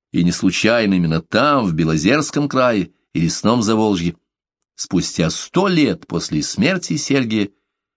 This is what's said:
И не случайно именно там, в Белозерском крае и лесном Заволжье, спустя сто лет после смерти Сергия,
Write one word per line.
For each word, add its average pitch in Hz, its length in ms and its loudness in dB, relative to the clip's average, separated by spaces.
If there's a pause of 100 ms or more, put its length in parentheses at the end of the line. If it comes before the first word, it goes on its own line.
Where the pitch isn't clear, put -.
(120)
И 87 120 0
не 85 100 2
случайно 107 600 2
именно 82 260 0
там, 131 440 0
в 87 80 -2
Белозерском 92 760 0
крае 120 420 0 (220)
и 82 80 -2
лесном 104 420 0
Заволжье, 104 540 0 (580)
спустя - 540 -2
сто - 400 -2
лет 135 380 0
после 156 360 -4
смерти 175 540 -2
Сергия, 110 520 -2 (480)